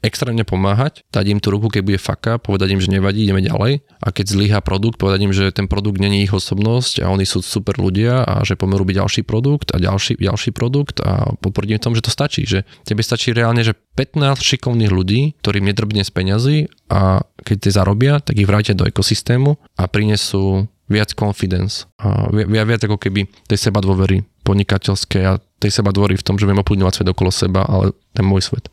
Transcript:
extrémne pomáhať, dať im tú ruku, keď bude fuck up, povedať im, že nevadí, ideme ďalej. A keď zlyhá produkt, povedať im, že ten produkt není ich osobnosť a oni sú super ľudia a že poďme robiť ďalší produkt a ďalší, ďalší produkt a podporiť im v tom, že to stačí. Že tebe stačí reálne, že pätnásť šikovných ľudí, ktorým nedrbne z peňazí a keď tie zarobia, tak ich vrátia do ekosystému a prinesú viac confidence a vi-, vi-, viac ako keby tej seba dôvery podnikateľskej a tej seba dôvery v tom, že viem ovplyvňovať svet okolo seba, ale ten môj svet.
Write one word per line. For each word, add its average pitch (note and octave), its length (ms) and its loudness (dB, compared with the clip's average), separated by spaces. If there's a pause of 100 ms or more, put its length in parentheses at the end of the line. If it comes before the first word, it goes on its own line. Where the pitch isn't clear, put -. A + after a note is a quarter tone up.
extrémne A#2 400 -2
pomáhať, G2+ 720 0
dať G2+ 160 0
im G#2 120 2
tú G2+ 120 0
ruku, G#2+ 160 0
keď G#2 160 -2
bude G2 160 0
fuck - 240 -6
up, A#2 240 -4
povedať G2 240 0
im, G2 80 0
že F#2 80 0
nevadí, G2 320 0
ideme G2 200 2
ďalej. A2 440 0 (160)
A - 80 -2
keď G2+ 240 -4
zlyhá G2+ 300 2
produkt, G2+ 340 -2
povedať G2 280 0
im, G2 80 0
že F#2+ 200 0
ten G2 160 -4
produkt G2+ 320 -2
není G2+ 240 2
ich F#2+ 80 0
osobnosť G#2+ 720 -2
a F2+ 80 0
oni G2 120 0
sú F#2 200 -4
super - 320 -4
ľudia G#2+ 480 0
a G2+ 160 0
že G2 160 0
poďme F#2+ 240 0
robiť F#2 160 0
ďalší G2 280 -2
produkt C3+ 480 -2
a - 40 0
ďalší, F#2+ 400 0
ďalší G#2 400 -2
produkt C#3 480 -2
a - 320 0
podporiť G2+ 400 -4
im - 40 -2
v - 40 -6
tom, A#2 80 0
že A2 120 0
to - 40 -4
stačí. - 400 -2
Že G2 160 0 (160)
tebe G#2+ 240 -2
stačí - 240 -2
reálne, A#2 320 2
že A2 160 0 (160)
pätnásť C#3 480 0
šikovných A#2 480 0
ľudí, F#2+ 320 2 (240)
ktorým G2+ 240 0
nedrbne G#2 320 0
z G2 100 -4
peňazí G#2+ 460 0 (320)
a F#2+ 320 2 (240)
keď G#2 160 0
tie G2 100 0
zarobia, G2+ 460 2
tak G#2 240 0
ich F#2+ 80 2
vrátia G#2 240 2
do G2 160 2
ekosystému B2 640 0 (240)
a F#2 80 0
prinesú G2+ 800 0 (240)
viac G#2 240 0
confidence F#2+ 720 -2 (160)
a G2+ 320 0
vi-, G#2 160 0
vi-, G#2+ 160 2
viac A2+ 160 0
ako G#2 160 0
keby G2 320 -2 (160)
tej G#2 240 0
seba G2+ 160 0
dôvery F#2+ 400 2 (160)
podnikateľskej G2 880 0
a F#2+ 80 2 (240)
tej G#2 100 0
seba G2+ 220 0
dôvery G2 240 2
v - 80 -6
tom, G2+ 160 0
že G2+ 80 2
viem G2 80 4
ovplyvňovať F#2+ 420 2
svet F#2 140 0
okolo F#2 160 0
seba, F#2 400 0
ale G2 240 2 (240)
ten G2 80 2
môj G2 240 2
svet. - 240 -6